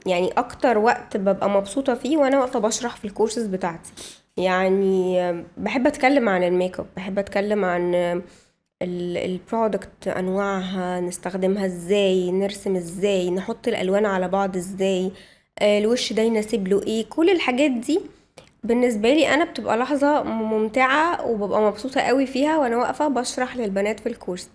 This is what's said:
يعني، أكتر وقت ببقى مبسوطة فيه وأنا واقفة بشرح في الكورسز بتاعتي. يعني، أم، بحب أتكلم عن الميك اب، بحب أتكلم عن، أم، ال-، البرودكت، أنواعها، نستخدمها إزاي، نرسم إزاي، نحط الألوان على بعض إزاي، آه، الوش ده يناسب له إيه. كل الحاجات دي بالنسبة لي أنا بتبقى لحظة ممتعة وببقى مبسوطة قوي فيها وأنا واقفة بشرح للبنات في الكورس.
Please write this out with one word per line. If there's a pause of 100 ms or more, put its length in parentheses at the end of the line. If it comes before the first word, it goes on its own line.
يعني،
أكتر
وقت
ببقى
مبسوطة
فيه
وأنا
واقفة
بشرح
في
الكورسز
بتاعتي. (440)
يعني،
أم، (120)
بحب
أتكلم
عن
الميك
اب، (100)
بحب
أتكلم
عن،
أم، (600)
ال-،
البرودكت،
أنواعها،
نستخدمها
إزاي،
نرسم
إزاي،
نحط
الألوان
على
بعض
إزاي، (480)
آه،
الوش
ده
يناسب
له
إيه.
كل
الحاجات
دي (640)
بالنسبة
لي
أنا
بتبقى
لحظة
ممتعة
وببقى
مبسوطة
قوي
فيها
وأنا
واقفة
بشرح
للبنات
في
الكورس.